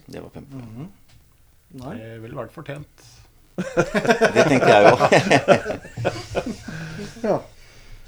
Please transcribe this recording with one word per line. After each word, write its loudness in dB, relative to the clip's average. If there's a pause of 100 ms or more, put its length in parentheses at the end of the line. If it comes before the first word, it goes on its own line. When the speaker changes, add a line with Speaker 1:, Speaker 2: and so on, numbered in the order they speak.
Speaker 1:
Det -14
var -20
fem -18
poeng. -16
Speaker 2:
Mhm. -16 (840)
Nei. -14
Speaker 3:
Det -16
ville -16
vært -12
fortjent. -18 (520)
Speaker 1:
<laughs> -
Det 0
tenkte 4
jeg 8
jo. 8
<laughs> 0 (600)
Speaker 2:
Ja. -2 (720)